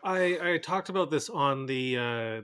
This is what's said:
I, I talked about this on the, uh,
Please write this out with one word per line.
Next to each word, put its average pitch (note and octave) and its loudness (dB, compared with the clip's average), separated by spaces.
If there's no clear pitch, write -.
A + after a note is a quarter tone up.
I, F3+ 2
I E3 2
talked F#3 -2
about F3+ 2
this D3 0
on C#3 0
the, B2+ 0
uh, A#2 -2